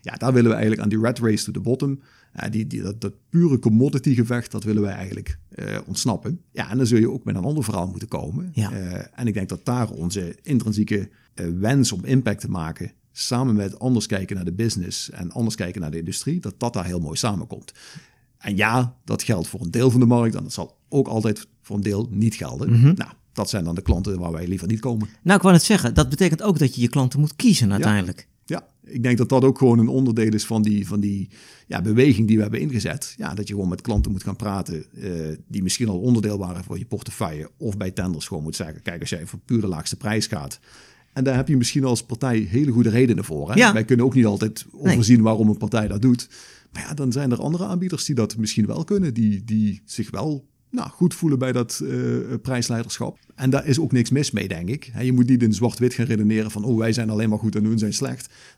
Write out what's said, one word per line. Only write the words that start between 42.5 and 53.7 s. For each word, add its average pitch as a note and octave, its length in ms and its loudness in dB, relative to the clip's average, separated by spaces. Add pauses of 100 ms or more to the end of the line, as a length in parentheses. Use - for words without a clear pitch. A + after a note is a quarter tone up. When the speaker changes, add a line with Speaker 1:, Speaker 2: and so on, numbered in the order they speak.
Speaker 1:
goede A#2 180 4
redenen A#2 340 4
voor. D2+ 260 -6
Hè? A#2 40 -2
Speaker 2:
Ja. G#3+ 180 6
Speaker 1:
Wij A2 120 2
kunnen B2 220 4
ook B2+ 80 2
niet A#2+ 120 6
altijd G#2+ 460 -2
Speaker 2:
Nee. - 200 2
Speaker 1:
overzien A2+ 300 8
waarom A2 260 4
een G#2 80 4
partij G#2+ 320 -2
dat G#2 140 -2
doet. B2 260 2 (440)
Maar - 100 -10
ja, - 120 -10
dan C3+ 180 -2
zijn C3+ 180 -2
er A#2+ 100 0
andere E3+ 260 -2
aanbieders F3+ 380 -4
die D3+ 100 -4
dat A2 220 -2
misschien G#2+ 300 0
wel D#3+ 180 -4
kunnen. F#3 300 0
Die, G#2+ 300 0
die G#2+ 400 -2
zich - 260 -8
wel, C#3+ 380 -6 (220)
nou, - 200 -8
goed - 240 0
voelen D3 240 0
bij C3 140 -2
dat, B2 360 -2
eh, B2 540 -4
prijsleiderschap. A#2+ 760 -4 (160)
En C3 160 0
daar C#3 160 0
is C#3 120 4